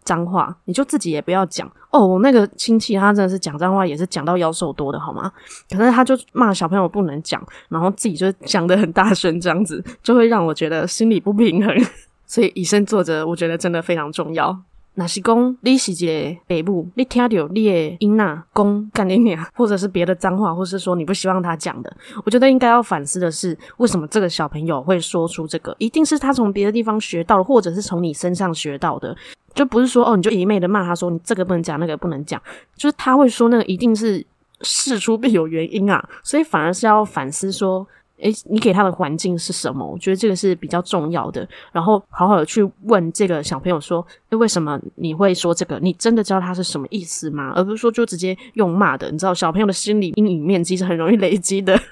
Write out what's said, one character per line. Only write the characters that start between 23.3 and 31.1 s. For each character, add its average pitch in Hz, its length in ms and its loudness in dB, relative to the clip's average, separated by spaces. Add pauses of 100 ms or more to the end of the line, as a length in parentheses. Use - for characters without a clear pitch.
是， 156 260 -6 (220)
为 240 80 4
什 190 120 2
么 156 100 -4
这 220 120 0
个 180 80 0
小 156 200 -4
朋 151 180 -8
友 143 160 -2
会 175 180 2
说 165 280 -2
出 160 180 -8
这 165 140 -8
个？ - 180 -12
一 220 100 -2
定 311 160 2
是 294 140 0
他 277 140 0
从 226 200 2
别 202 140 0
的 208 60 0
地 233 100 0
方 214 180 -2
学 170 220 -6
到 196 160 4
的， 185 60 2
或 247 160 4
者 175 120 -2
是 190 80 -4
从 175 220 -4
你 165 100 -2
身 180 220 -4
上 180 180 -2
学 147 240 -8
到 151 220 -4
的。 - 180 -10 (380)
就 285 100 2
不 240 160 2
是 254 60 4
说， 240 180 4
哦， 240 120 4
你 180 60 2
就 - 80 2
一 180 140 0
昧 202 160 2
的 175 80 -2
骂 196 160 0
他 175 100 -2
说 175 160 -4